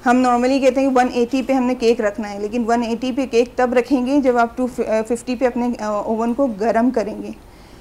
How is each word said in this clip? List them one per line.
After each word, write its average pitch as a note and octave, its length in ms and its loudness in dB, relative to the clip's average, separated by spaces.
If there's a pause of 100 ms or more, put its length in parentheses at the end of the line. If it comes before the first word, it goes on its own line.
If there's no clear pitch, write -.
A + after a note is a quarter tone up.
हम B3+ 180 4
normally B3 380 2
कहते C4 200 4
हैं C#4 80 2
कि C4 60 0
वन B3+ 140 4
एटी B3 320 0
पे C4 120 -2
हमने B3+ 220 0
cake A#3+ 260 2
रखना G#3 260 -2
है, G3+ 140 -10
लेकिन G#3+ 240 -2
वन A#3 180 0
एटी A#3 280 -2
पे C4 140 -2
cake A#3 320 0
तब B3+ 160 0
रखेंगे B3+ 480 2
जब B3 160 2
आप A#3 200 0
टू, B3+ 100 -2
अ, A3 340 -2
fifty A#3+ 340 -4
पे B3+ 100 -2
अपने, A#3+ 300 0
uh, G#3 320 -4
oven A3+ 260 -2
को C#4 140 0
गर्म A3+ 440 0
करेंगे, G#3 440 -4 (460)